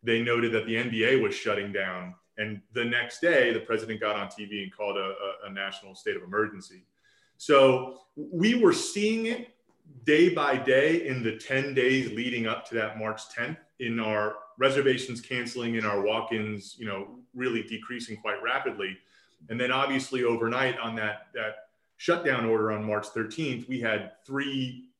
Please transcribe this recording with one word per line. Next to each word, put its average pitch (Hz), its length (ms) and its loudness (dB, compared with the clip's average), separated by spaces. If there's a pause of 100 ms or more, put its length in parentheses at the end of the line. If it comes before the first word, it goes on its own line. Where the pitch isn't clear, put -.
they 113 200 2
noted 117 300 2
that 110 140 0
the 113 100 -2
N 123 140 0
B 110 140 2
A 127 120 6
was 110 180 2
shutting 101 380 -2
down. 90 420 -4 (240)
And 107 240 -6 (100)
the 120 120 -2
next 120 360 -2
day, 139 320 6
the 113 80 0
president 110 400 -4
got 107 160 0
on 101 120 -6
T 104 180 -12
V 101 160 -8
and 95 100 -10
called 101 240 -4
a, 101 40 -2
a, 98 480 -6
a - 20 -12
national 98 440 -8
state 98 220 -6
of 87 60 -10
emergency. 98 640 -6 (520)
So 131 640 4 (160)
we 180 380 0
were 220 180 8
seeing 220 540 0
it 240 240 -6 (540)
day 160 260 8
by 143 260 2
day 139 500 4
in 131 160 -4
the 110 140 -2
ten 135 380 -2
days 127 380 4
leading 117 340 -2
up 113 220 -4
to 117 80 -12
that 107 220 -2
March 110 300 -6
tenth 127 300 -6 (220)
in 117 200 -2
our 107 360 0 (200)
reservations 131 640 2
canceling, 120 560 -4
in 110 80 -2
our 104 160 0
walk-ins, 107 800 -4
you 117 40 -12
know, 98 360 -8 (120)
really 123 300 -4
decreasing 113 540 -10
quite 104 260 -6
rapidly. 110 560 -4 (520)
And 120 100 -4
then 123 100 0
obviously 131 540 0
overnight 120 560 2
on 113 160 -6
that, 107 380 -6
that 110 340 -8 (280)
shutdown 151 480 0
order 110 280 2
on 107 120 -2
March 107 240 -2
thirteenth, 120 600 -4
we 127 120 -4
had 107 320 -2 (120)
three 135 760 -6